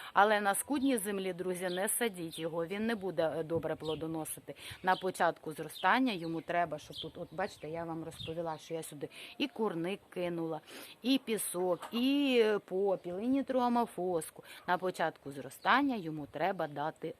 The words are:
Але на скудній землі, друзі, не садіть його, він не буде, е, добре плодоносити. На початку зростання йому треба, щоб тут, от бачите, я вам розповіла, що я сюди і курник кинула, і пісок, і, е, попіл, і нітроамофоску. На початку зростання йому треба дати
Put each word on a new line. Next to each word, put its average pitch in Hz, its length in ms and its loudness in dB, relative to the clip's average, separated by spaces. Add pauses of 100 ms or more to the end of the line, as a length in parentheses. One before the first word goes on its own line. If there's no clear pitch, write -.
(120)
Але 208 280 6
на 196 140 4
скудній 269 440 2
землі, 190 340 -2
друзі, 180 360 -2
не 185 200 0
садіть 180 500 -2
його, 165 280 -2
він 202 200 -2
не 233 80 2
буде, 170 420 0
е, 165 60 -2
добре 156 340 -2
плодоносити. 156 760 -6 (280)
На 185 140 4
початку 175 560 0
зростання 214 600 2
йому 165 280 -4
треба, 170 380 0
щоб - 180 -14
тут, - 220 -10
от 175 160 -8
бачите, 185 340 -6
я 165 160 -6
вам 165 200 -6
розповіла, 160 540 -6
що - 160 -10
я 160 80 -4
сюди 151 260 -10 (300)
і 277 100 -2
курник 190 520 -2 (100)
кинула, 165 500 -4 (420)
і 262 220 4
пісок, 185 680 0
і, 262 520 4
е, 214 140 4
попіл, 185 640 0
і 240 80 -2
нітроамофоску. 240 1160 0 (240)
На 175 100 4
початку 156 540 -2
зростання 214 640 2
йому 156 300 -4
треба 165 400 0
дати 151 540 -4